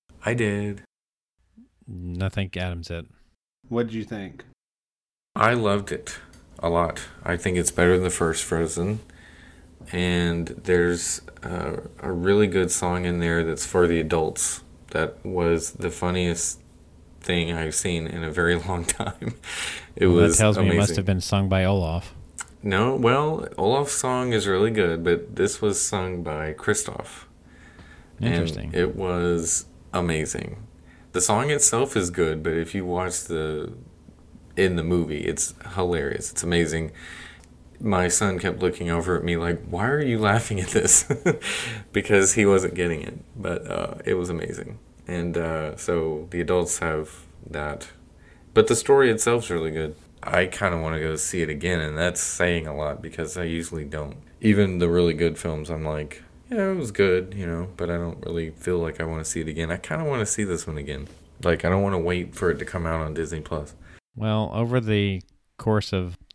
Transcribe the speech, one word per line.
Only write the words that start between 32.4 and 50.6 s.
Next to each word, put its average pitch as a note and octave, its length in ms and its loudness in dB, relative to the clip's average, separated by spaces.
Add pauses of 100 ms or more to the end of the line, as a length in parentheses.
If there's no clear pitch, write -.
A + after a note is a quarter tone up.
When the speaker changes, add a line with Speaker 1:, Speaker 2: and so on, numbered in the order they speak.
Speaker 1:
but E2 100 0
if E2 220 -2
you F#2+ 80 -2
watch F2+ 420 -2
the, D#2 480 -4 (840)
in F#2 180 4
the E2 80 0
movie, E2 360 0
it's - 340 -4 (220)
hilarious. F2 560 -2
It's - 120 -6
amazing. E2 480 0 (880)
My F#2 280 2
son F#2 320 2
kept F2+ 200 -2
looking F2 300 0
over F2 260 0
at - 80 -2
me E2+ 140 0
like, F2 320 0
"Why F#2 180 0
are C#3+ 140 0
you B2 160 0
laughing G#2+ 420 4
at F2 100 -4
this?" - 360 4 (480)
<laughs> A2+ 400 -8
Because G2+ 400 6
he A2 120 6
wasn't F#2 280 6
getting E2+ 280 -2
it. - 180 -10 (160)
But, - 340 -4
uh, - 340 -4
it - 120 0
was F2+ 160 -2
amazing. - 480 -8 (280)
And, F2 300 -4
uh, D#2+ 400 -2
so D#2+ 540 -2
the F2 100 -2
adults F2 380 0
have D#2 440 -4 (260)
that. D2 380 -8 (680)
But A2 120 8
the A#2+ 80 4
story C3+ 360 6
itself's A#2 400 0
really D#2+ 200 -2
good. D#2 240 -4 (280)
I F2+ 240 2
kinda F2+ 320 -2